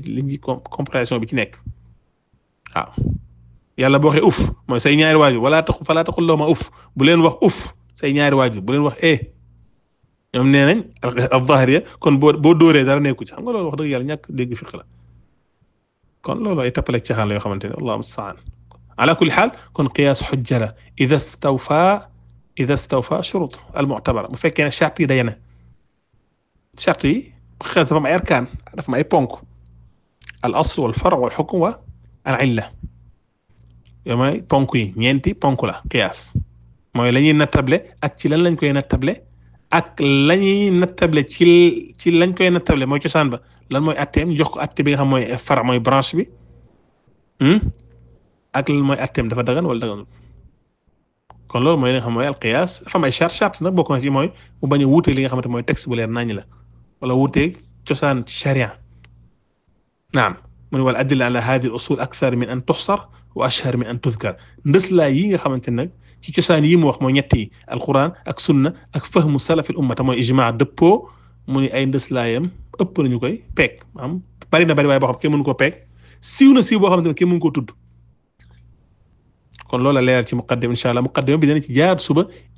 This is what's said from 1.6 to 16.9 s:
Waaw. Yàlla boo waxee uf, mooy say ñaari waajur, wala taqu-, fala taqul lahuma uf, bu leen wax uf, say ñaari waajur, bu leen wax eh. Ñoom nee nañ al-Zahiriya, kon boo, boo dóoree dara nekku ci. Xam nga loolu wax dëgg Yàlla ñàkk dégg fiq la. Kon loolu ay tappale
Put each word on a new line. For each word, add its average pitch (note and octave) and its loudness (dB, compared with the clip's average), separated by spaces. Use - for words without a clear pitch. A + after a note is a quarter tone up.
Waaw. - -8
Yàlla C3+ 2
boo D3+ 4
waxee D#3 2
uf, D3+ 2
mooy A#2+ 0
say D3 2
ñaari D#3 4
waajur, C3+ 4
wala D#3 2
taqu-, D#3+ -6
fala D#3+ 0
taqul E3+ -2
lahuma D#3 2
uf, - -2
bu C3+ 2
leen E3+ 6
wax D#3+ 4
uf, - 0
say C#3+ -4
ñaari C#3+ 2
waajur, A#2+ 0
bu A2+ -4
leen C#3+ 0
wax C#3+ -2
eh. D#3+ 0
Ñoom B2+ 2
nee C#3 6
nañ F#3 2
al-Zahiriya, C3 4
kon D3 2
boo, D3 6
boo D3+ 4
dóoree D#3 6
dara C#3 2
nekku C#3 -2
ci. - -14
Xam - -14
nga A#3+ -6
loolu F3+ -4
wax C#3+ -8
dëgg D3+ -6
Yàlla B2+ -4
ñàkk - -14
dégg B2+ -6
fiq - -16
la. - -18
Kon - -6
loolu F#3 -2
ay B2 -2
tappale B2 -2